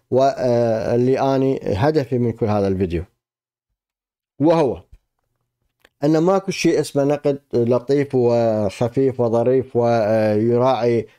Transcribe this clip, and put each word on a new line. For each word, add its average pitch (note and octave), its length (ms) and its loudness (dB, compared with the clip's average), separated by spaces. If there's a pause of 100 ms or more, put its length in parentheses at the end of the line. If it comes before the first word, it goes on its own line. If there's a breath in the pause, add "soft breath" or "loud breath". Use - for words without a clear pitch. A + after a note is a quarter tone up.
(100)
واللي A#2+ 1080 0
أنا C3+ 420 0
هدفي C3+ 560 -2
من A#2+ 140 -2
كل A#2 140 -4
هذا G#2 220 0
الفيديو، F#2 360 -2 (1400)
وهو C#3+ 420 2 (1200)
أن D#3 140 2
ماكو F#3+ 320 0
شيء E3 300 0
اسمه C#3+ 240 -2
نقد C#3+ 340 -2 (160)
لطيف B2 600 0
وخفيف A#2+ 1040 0
وظريف A#2+ 560 0
ويراعي A#2 1300 0 (120 soft breath)